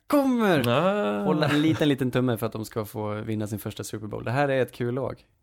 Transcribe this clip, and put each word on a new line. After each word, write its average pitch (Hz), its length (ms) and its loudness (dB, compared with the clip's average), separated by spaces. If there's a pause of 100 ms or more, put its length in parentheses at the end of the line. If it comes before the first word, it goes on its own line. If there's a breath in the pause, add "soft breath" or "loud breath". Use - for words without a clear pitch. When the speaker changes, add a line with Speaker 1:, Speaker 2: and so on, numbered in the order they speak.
Speaker 1:
kommer 226 600 4
Speaker 2:
Ah. 202 560 2
Speaker 1:
hålla 151 240 2
en 147 140 2
liten, 156 260 4
liten 131 220 0
tumme 127 260 2
för 113 100 -6
att 107 60 -4
de 110 120 -8
ska 107 200 -6
få 104 300 -6
vinna 107 320 -4
sin 104 120 -6
första 110 260 -8
Super 110 220 -10
Bowl. 113 180 -8
Det 113 60 -4
här 143 180 2
är 135 140 2
ett 120 100 -4
kul 120 220 -4
lag. - 320 -6 (160)